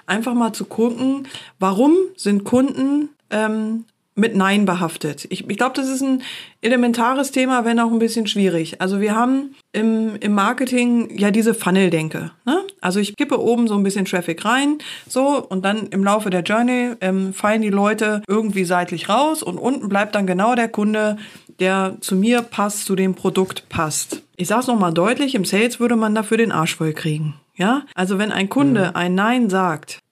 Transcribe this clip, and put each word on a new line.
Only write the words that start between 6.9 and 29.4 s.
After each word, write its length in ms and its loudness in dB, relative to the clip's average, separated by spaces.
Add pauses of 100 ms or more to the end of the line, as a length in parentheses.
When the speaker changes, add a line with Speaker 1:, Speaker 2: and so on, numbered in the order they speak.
Speaker 1:
Thema, 320 2
wenn 160 2
auch 100 2
ein 100 2
bisschen 280 0
schwierig. 540 0
Also 180 -2
wir 160 0
haben 400 0 (160)
im, 480 0
im 140 0
Marketing 840 0
ja 140 2
diese 220 4
Funnel-Denke, 800 0 (140)
ne? 120 2 (240)
Also 180 0
ich 160 -2
kippe 260 0
oben 280 2
so 60 0
ein 80 2
bisschen 200 0
Traffic 400 -4
rein, 360 0 (280)
so, 340 2
und 220 -6
dann 240 -2
im 160 0
Laufe 260 2
der 120 0
Journey, 580 0
ähm, 340 -2
fallen 280 0
die 80 0
Leute 580 0
irgendwie 380 0
seitlich 420 -2
raus 340 2
und 160 -6
unten 300 -2
bleibt 280 0
dann 120 2
genau 260 2
der 140 0
Kunde, 480 0 (460)
der 400 0
zu 160 -2
mir 240 2
passt, 440 -4
zu 120 0
dem 180 2
Produkt 540 -2
passt. 520 -4 (140)
Ich 140 -4
sag's 180 0
noch 120 2
mal 120 2
deutlich, 420 0
im 120 0
Sales 340 0
würde 160 2
man 180 2
dafür 220 0
den 160 2
Arsch 240 0
voll 160 -2
kriegen. 440 -4 (200)
Ja? 260 0 (120)
Also 240 -2
wenn 140 -2
ein 160 0
Kunde 440 2
Speaker 2:
Mhm. 40 -12
Speaker 1:
ein 200 0
Nein 340 2